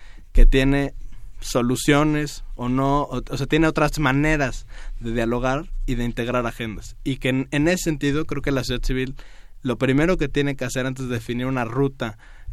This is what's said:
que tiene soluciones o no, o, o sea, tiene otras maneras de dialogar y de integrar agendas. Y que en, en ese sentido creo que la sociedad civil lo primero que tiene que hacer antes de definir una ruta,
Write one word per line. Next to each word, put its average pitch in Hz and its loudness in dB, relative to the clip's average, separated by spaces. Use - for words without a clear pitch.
que 127 12
tiene 139 6
soluciones 143 2
o 123 -4
no, 139 2
o, 127 -4
o 131 -6
sea, 139 -2
tiene 156 4
otras 151 2
maneras 143 0
de 113 -6
dialogar 123 0
y 135 -2
de 120 -2
integrar 120 -2
agendas. 110 -8
Y 131 -4
que 131 -2
en, 131 0
en 147 2
ese 180 0
sentido 147 -2
creo 143 -4
que 143 -2
la 135 0
sociedad 120 -4
civil 131 -2
lo 123 -2
primero 143 4
que 147 0
tiene 143 0
que - -6
hacer 127 -2
antes 131 -6
de 123 -2
definir 120 -4
una 131 0
ruta, 127 -2